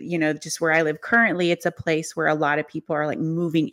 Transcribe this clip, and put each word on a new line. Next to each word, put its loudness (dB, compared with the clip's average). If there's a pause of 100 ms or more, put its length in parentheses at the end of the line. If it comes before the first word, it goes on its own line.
you -4
know, 2
just -8
where 2
I 4
live 0
currently, 2
it's -2
a -2
place -2
where -2
a 4
lot 0
of -4
people -6
are, -2
like, -4
moving 0